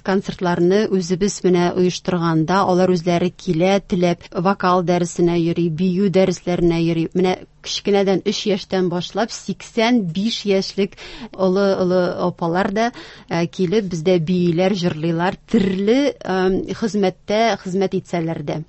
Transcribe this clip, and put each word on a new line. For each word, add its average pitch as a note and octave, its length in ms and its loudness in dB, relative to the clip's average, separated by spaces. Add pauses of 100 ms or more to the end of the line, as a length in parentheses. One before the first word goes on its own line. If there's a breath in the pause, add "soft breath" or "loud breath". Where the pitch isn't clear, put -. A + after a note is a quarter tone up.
концертларны F#3 880 0
үзебез F#3 540 -2
менә F3 260 4
оештырганда, F3 880 0
алар F#3 320 4
үзләре F3 400 0
килә, F#3 480 0
теләп, F3 540 -2
вокал F#3 500 0
дәресенә F3 560 0
йөри, E3+ 300 0
бию F3+ 420 0
дәресләренә E3+ 720 2
йөри. E3 320 0
Менә F#3 220 2 (260)
кечкенәдән, G3 640 0
өч G#3 240 -2
яшьтән F#3+ 400 -2
башлап, F#3+ 400 -4
сиксән A3+ 800 -2
биш G3+ 340 -4
яшьлек G3 520 -2 (340 loud breath)
олы-олы F#3 720 2 (240)
апалар F3+ 440 -2
да, A3+ 200 -2 (380 loud breath)
э, E3+ 180 -2
килеп, F#3+ 380 -2
бездә F3 340 0
бииләр, F3 560 2
җырлыйлар, E3+ 600 -2 (100)
төрле, G#3 720 2
эм, F#3 480 0
хезмәттә G3+ 960 -2
хезмәт F#3+ 320 -2
итсәләр E3 480 -4
дә. D#3 260 -6